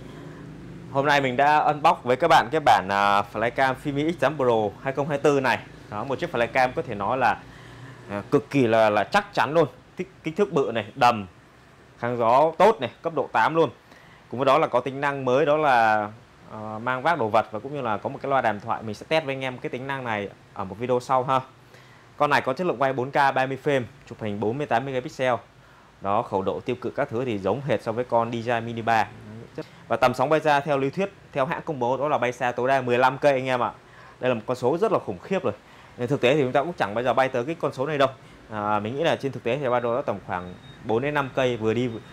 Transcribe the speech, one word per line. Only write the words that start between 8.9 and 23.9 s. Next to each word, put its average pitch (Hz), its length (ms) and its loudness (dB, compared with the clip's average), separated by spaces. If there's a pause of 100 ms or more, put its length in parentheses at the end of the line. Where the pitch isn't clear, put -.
là 104 140 2
chắc - 300 0
chắn 131 200 0
luôn. 160 140 4 (280)
Kích, 180 140 -10 (140)
kích 160 120 -6
thước 202 160 0
bự 139 220 2
này, 110 200 -2
đầm, 120 320 4 (720)
kháng 120 180 -4
gió 127 420 4
tốt 220 220 6
này, 117 100 -4 (120)
cấp 170 120 -4
độ 135 180 -2
tám 123 220 2
luôn. 160 160 4 (600)
Cùng 117 100 -6
với 139 60 2
đó 135 120 6
là 156 80 2
có 123 140 0
tính 135 200 -6
năng 139 240 -2
mới 131 220 4
đó 147 100 4
là, 113 520 4 (420)
ờ, 110 320 -10
mang 127 200 -2
vác 165 160 2
đồ 110 100 0
vật 107 220 2
và 110 80 -8
cũng 135 160 -10
như 143 60 -6
là 113 160 -2
có 107 120 -8
một 135 140 -8
cái 135 80 -6
loa 135 100 2
đàm 107 200 -2
thoại. 107 220 -6
Mình 107 120 -8
sẽ - 140 -14
test 160 160 0
với 135 100 -4
anh 135 100 -8
em 127 140 -6
cái 151 120 -10
tính 127 160 -8
năng 135 180 -8
này 107 240 -4 (260)
ở 98 100 -10
một 95 140 -12
video 123 220 0
sau 127 240 0
ha. 131 160 2 (760)
Con 147 140 0
này 135 100 2
có 135 120 -4
chất 180 140 -4
lượng 131 160 -2
quay 135 100 2
bốn 135 180 -4
K - 40 -12
ba 135 320 2
mươi 135 180 -6
frame, 139 180 2 (260)